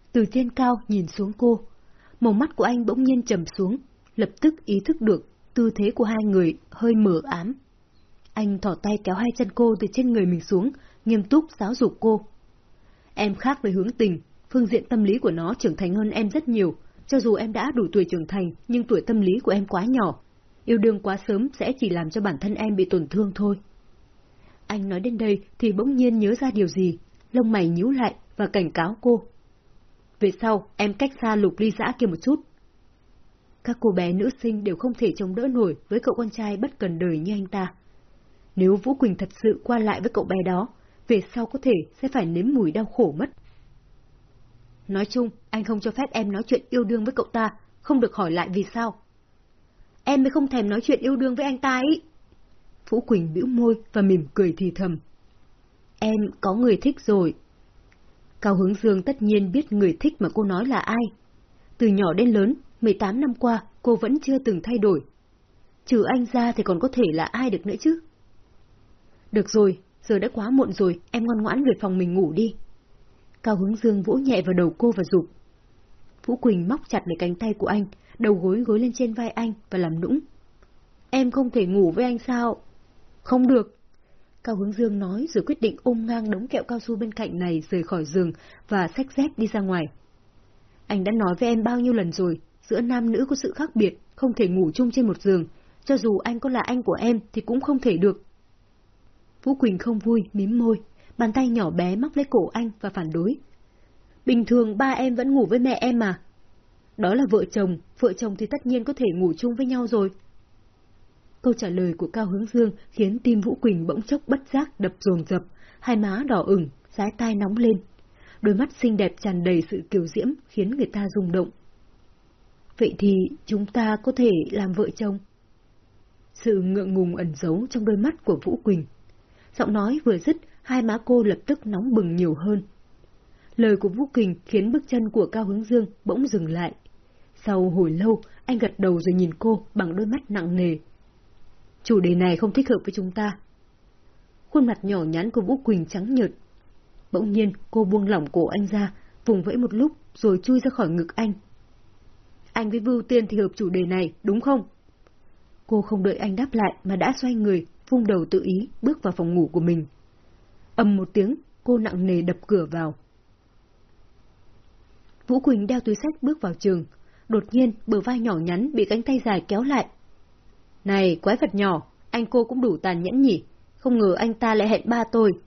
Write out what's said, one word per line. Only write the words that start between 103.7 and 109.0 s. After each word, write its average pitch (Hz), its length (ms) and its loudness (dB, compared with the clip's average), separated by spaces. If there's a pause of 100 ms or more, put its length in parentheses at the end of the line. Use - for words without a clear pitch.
Bình 233 180 2
thường 220 340 2
ba 269 120 2
em 254 240 0
vẫn 262 200 0
ngủ 247 120 4
với 214 120 2
mẹ 247 220 2
em 240 180 0
mà. 202 220 -2 (760)
Đó 196 180 2
là 269 160 2
vợ 196 140 4
chồng, 185 340 -2 (220)
vợ 220 120 2
chồng 202 240 -6
thì 220 100 -6
tất 285 200 -8
nhiên 247 180 -2
có 277 80 -4
thể 262 220 -2